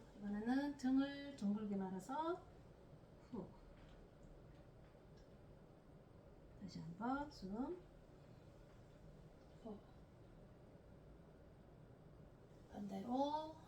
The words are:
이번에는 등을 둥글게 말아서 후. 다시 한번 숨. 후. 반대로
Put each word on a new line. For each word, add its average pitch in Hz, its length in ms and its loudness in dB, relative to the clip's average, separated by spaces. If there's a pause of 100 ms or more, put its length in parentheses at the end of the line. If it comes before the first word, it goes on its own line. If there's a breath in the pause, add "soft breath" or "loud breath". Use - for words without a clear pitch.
(180)
이번에는 240 600 6
등을 277 580 8
둥글게 208 400 6
말아서 262 640 4 (920)
후. 202 160 0 (3250)
다시 180 200 -4
한번 240 500 4
숨. 247 480 2 (1800)
후. 208 160 -4 (3000)
반대로 254 840 4 (140)